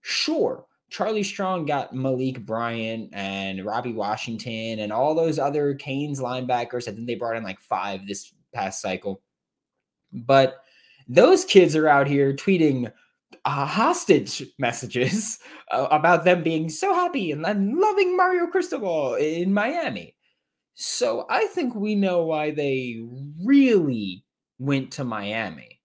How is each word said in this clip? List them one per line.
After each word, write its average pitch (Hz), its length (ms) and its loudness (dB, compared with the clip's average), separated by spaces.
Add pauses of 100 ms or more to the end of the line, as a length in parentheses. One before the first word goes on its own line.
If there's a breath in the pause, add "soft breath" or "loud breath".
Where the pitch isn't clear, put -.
Sure, - 640 -2 (240)
Charlie 208 340 -4
Strong 185 420 -4
got 139 280 -4
Malik 131 520 -4
Bryant 113 680 -6
and 98 520 -8
Robbie 120 280 -6
Washington 113 880 -6
and 104 140 -6
all 139 200 0
those 160 260 0
other 143 360 0
Canes 139 440 -6
linebackers. 123 680 -4
I 107 40 -8
think 113 140 -10
they 120 100 -4
brought 113 200 -4
in, 113 80 -6
like, 95 160 -10
five 98 480 -6
this - 260 -10 (200)
past 98 280 -6
cycle. 95 400 -6 (920)
But 131 500 2 (440 soft breath)
those 226 380 6
kids 170 300 8
are 156 120 4
out 143 200 6
here 139 260 2
tweeting, 135 580 2 (540 soft breath)
uh, 139 200 0
hostage 196 760 2 (140)
messages, 123 840 -2 (160 loud breath)
<laughs> - 160 -12
uh, 131 200 0
about 165 320 4
them 180 200 4
being 160 260 0
so 381 240 -2
happy 330 380 -2
and, 143 140 -6
and 202 320 0
loving 381 400 2
Mario 359 300 2
Cristobal 190 680 -2
in 165 380 0
Miami. 208 600 -4 (600)
So - 540 -2
I 403 180 2
think 254 280 -4
we 208 200 -2
know 185 280 2
why 151 280 -2
they 131 500 -2 (420)
really 165 800 4 (360)
went 135 340 -2
to 143 100 -8
Miami. 101 800 -8